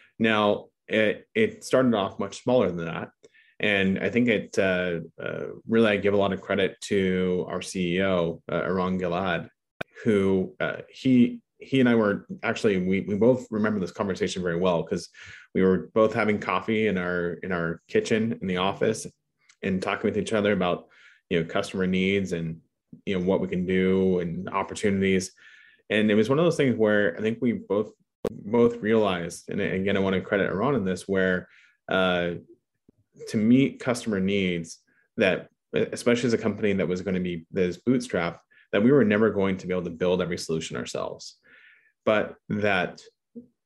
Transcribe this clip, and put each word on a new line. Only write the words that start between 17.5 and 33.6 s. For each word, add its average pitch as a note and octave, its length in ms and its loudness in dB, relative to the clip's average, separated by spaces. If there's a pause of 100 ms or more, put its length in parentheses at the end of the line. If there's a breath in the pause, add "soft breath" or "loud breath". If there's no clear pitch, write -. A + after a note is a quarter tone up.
our E2+ 360 -4
kitchen A2+ 540 0
in F#2+ 60 -6
the F#2 100 -2
office G2 480 -2 (560 soft breath)
and F#2+ 200 -2
talking G2+ 280 -2
with G#2 80 -2
each F#2+ 140 -4
other G#2 220 2
about, F2+ 340 -2 (420 soft breath)
you F2 80 0
know, E2 80 0
customer G2 400 -2
needs F#2+ 460 0
and, E2 300 -6 (440)
you F#2+ 140 -2
know, F2+ 60 -2
what F#2 160 2
we F#2 80 -4
can F2+ 160 -4
do F#2 540 2
and E2+ 280 -6
opportunities. F#2+ 840 -2 (560 soft breath)
And G#2+ 200 2
it G#2 60 4
was G#2+ 140 4
one C#3 100 2
of F3 60 2
those D#3+ 100 2
things B2+ 220 2
where G#2 400 2
I G2+ 40 -8
think A2+ 200 -2
we B2 100 2
both, G2+ 400 -2 (380)
both A#2 480 2
realized, G2 720 0
and G2 100 -4
again, G2 380 0
I - 20 2
wanna F#2+ 220 0
credit G2 280 0
Eran B2 260 0
in G2+ 100 -2
this, F#2 240 -4
where, F#2 400 0 (400 soft breath)
uh, F2+ 460 0 (920)
to A#2 100 -4
meet B2 440 2